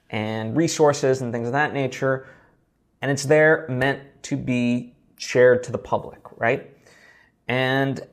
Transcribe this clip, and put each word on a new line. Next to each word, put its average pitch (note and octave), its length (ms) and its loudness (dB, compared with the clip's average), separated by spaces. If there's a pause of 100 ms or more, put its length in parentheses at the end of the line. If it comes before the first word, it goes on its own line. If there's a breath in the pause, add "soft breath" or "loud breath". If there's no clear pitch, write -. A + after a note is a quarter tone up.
and A2 480 -4
resources C#3+ 640 2
and A#2+ 100 -6
things A#2 160 -4
of A#2+ 60 -6
that D3 180 -2
nature, C3 560 -4 (720 loud breath)
and C3 100 -2
it's C#3 140 -4
there D#3 440 4
meant C3+ 320 -2 (220)
to - 120 -6
be B2 600 -2 (220)
shared B2 480 4
to A#2+ 60 -12
the A2 60 -4
public, - 420 -6 (200)
right? B2+ 360 -2 (720 soft breath)
And, C3 520 0 (140)